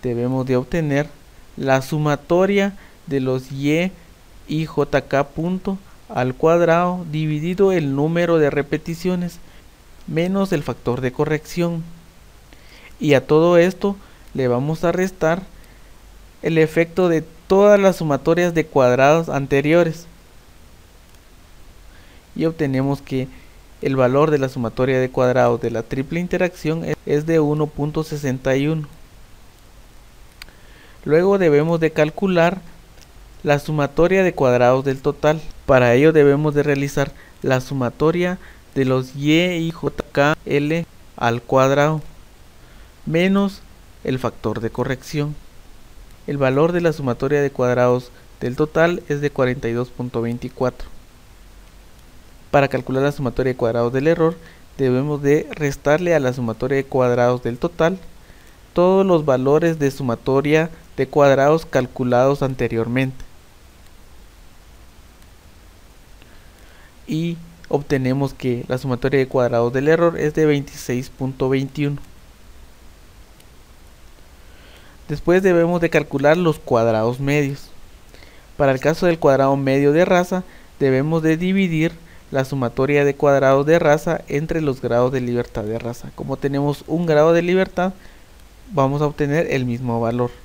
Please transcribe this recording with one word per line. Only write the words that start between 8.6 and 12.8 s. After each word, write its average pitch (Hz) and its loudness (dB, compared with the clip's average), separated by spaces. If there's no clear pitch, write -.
menos 185 -2
el 151 -2
factor 123 -4
de 127 -2
corrección. 165 -4